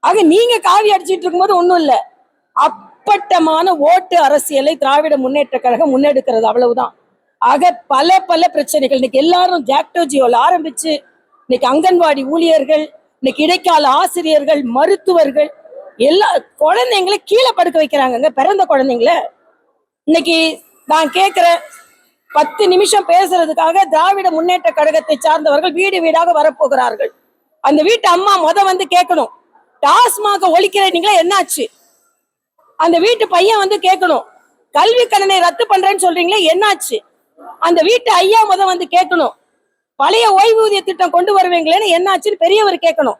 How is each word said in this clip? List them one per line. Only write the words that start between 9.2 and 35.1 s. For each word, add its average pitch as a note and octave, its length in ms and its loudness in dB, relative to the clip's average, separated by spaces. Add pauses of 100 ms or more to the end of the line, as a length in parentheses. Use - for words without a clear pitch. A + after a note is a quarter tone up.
ஜாக்டோ D#4 460 -2
ஜியோல B3 260 2 (100)
ஆரம்பிச்சு, D#4 560 -4 (420)
இன்னைக்கு B3+ 260 -2
அங்கன்வாடி D#4+ 540 0
ஊழியர்கள், D#4 680 0 (280)
இன்னைக்கு C4+ 240 -2
இடைக்கால E4 440 0
ஆசிரியர்கள், D#4 760 0
மருத்துவர்கள், D4+ 920 0 (420)
எல்லா G4 400 0 (220)
குழந்தைங்களை G4+ 680 0
கீழே B4 300 2
படுக்க E4+ 280 0
வைக்கிறாங்கங்க, C4 460 -2
பிறந்த F#4 400 0
குழந்தைங்கள. C4+ 580 0 (800)
இன்னைக்கு D#4+ 580 0 (220)
நான் D#4 260 0
கேக்குறேன், F4+ 480 0 (760)
பத்து D4+ 360 0
நிமிஷம் F#4+ 400 2
பேசுறதுக்காக E4+ 760 0
திராவிட F#4 480 0
முன்னேற்ற F4 400 -2
கழகத்தை D#4 500 -2
சார்ந்தவர்கள் D#4 520 0
வீடு F#4 280 -2
வீடாக E4 420 0
வரப்போகிறார்கள். B3+ 680 -2 (520)
அந்த D4+ 220 0
வீட்டு G#4+ 260 0
அம்மா F4+ 420 0
மொத G4 140 0
வந்து F#4+ 260 -2
கேட்கணும், F4 380 0 (580)
டாஸ்மாக G4+ 560 0
ஒழிக்கிற F#4+ 480 0
நீங்களே F4 320 0
என்னாச்சு? F4+ 440 -2 (1120)
அந்த E4+ 220 0
வீட்டு G#4+ 300 0
பையன் F#4+ 300 2
வந்து G4+ 180 -2
கேட்கணும், F4+ 480 0 (480)
கல்வி A4+ 340 2
கடனை G4 320 0